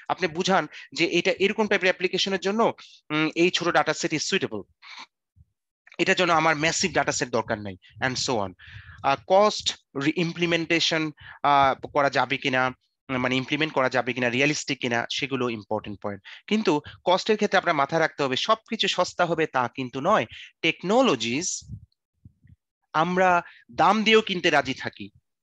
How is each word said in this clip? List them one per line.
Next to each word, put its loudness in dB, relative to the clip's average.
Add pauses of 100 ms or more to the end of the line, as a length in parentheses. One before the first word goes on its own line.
আপনি -2
বুঝান 0 (260)
যে 0
এটা 0
এরকম 0
টাইপের 0
অ্যাপ্লিকেশনের -2
জন্য, 0 (360)
উম, 0
এই 4
ছোট -2
ডেটা 2
সেট -4
is -4
suitable, -4 (1300)
এটার 2
জন্য 2
আমার 4
ম্যাসিভ -2
ডেটা 0
সেট -4
দরকার -2
নাই, -10 (240)
and -2
so -2
on। -4 (500)
আহ, 2 (120)
কস্ট 2 (300)
রি-, 0
ইমপ্লিমেন্টেশন, 0 (320)
আহ, 4
করা 2
যাবে 0
কিনা, 0 (360)
মানে 0
ইমপ্লিমেন্ট -2
করা 0
যাবে -2
কিনা, -2
রিয়ালিস্টিক -2
কিনা, -2
সেগুলো -4
ইম্পর্টেন্ট -6
পয়েন্ট। -10 (240)
কিন্তু 0 (220)
কস্টের 2
ক্ষেত্রে 0
আপনার 2
মাথায় 0
রাখতে -2
হবে 0
সবকিছু -2
সস্তা 0
হবে 0
তা -2
কিন্তু -8
নয়। 2 (360)
টেকনোলজিস 0 (1200)
আমরা 2 (300)
দাম 2
দিয়েও 6
কিনতে -2
রাজি 2
থাকি, -10 (340)